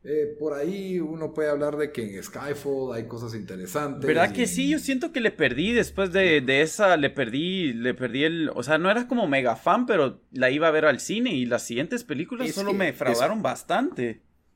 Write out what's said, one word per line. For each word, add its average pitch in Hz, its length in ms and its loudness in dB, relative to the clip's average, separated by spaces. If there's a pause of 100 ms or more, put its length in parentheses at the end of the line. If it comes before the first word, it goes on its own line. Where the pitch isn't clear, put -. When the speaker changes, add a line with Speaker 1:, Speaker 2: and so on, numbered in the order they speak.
Speaker 1:
Eh, 147 360 -2
por 151 140 -4
ahí 185 460 -4
uno 160 340 -4
puede 156 160 0
hablar 147 280 0
de 147 160 -2
que 104 240 -6
en 92 60 -10
Skyfall 135 720 -6
hay 113 140 -6
cosas 117 260 -10
interesantes 113 720 -6
Speaker 2:
¿Verdad 165 240 4
Speaker 1:
y 202 40 -8
Speaker 2:
que 240 120 2
sí? 254 220 -2
Yo 302 120 2
siento 269 320 -4
que 262 80 -4
le 220 100 2
perdí 151 420 0
después 196 400 0
de, 175 300 6
de 135 180 4
esa, 180 380 4
le 143 100 2
perdí, 147 640 -2
le 117 220 -2
perdí 127 300 -2
el... 160 280 0
o - 120 -6
sea, 156 140 2
no 180 120 2
era 240 180 0
como 240 200 0
mega 131 280 2
fan, 226 300 2
pero 160 340 2 (120)
la 127 180 2
iba 151 180 2
a 156 40 4
ver 151 140 4
al 131 140 4
cine 226 340 -2
y 127 120 0
las 120 160 0
siguientes 170 420 -4
películas 190 440 -6
Speaker 3:
Es 156 80 -6
Speaker 2:
solo 202 160 -2
Speaker 3:
que 196 60 0
Speaker 2:
me 185 100 2
Speaker 3:
es 131 60 -2
Speaker 2:
defraudaron 139 480 0
bastante. 135 760 -2 (360)